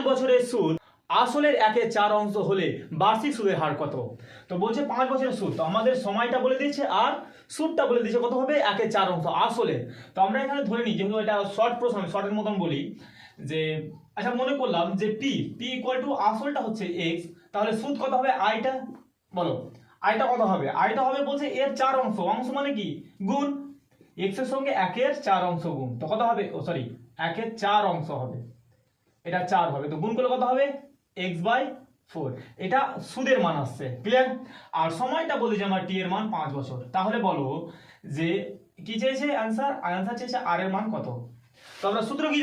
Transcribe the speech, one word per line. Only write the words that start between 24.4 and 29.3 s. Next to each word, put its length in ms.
এর 100
সঙ্গে 200
একের 260
চার 240
অংশ 140
গুণ, 120
তো 120
কত 180
হবে? 140
ও 20
সরি, 160
একের 200
চার 200
অংশ 160
হবে, 160
এটা 120